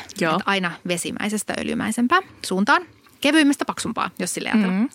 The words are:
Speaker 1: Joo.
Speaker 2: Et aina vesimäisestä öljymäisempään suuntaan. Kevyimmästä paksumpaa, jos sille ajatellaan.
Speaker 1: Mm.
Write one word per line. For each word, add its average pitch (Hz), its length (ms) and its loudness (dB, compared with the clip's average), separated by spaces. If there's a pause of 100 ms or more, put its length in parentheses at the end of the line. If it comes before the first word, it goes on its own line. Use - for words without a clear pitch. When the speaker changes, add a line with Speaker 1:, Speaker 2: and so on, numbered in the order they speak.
(220)
Speaker 1:
Joo. 165 140 2
Speaker 2:
Et 196 100 0
aina 185 260 0 (160)
vesimäisestä 208 720 -4
öljymäisempään 240 640 0 (220)
suuntaan. 269 400 2 (360)
Kevyimmästä 285 440 4
paksumpaa, - 540 -4
jos 180 140 -2
sille - 160 -6
ajatellaan. 196 320 2
Speaker 1:
Mm. 262 140 0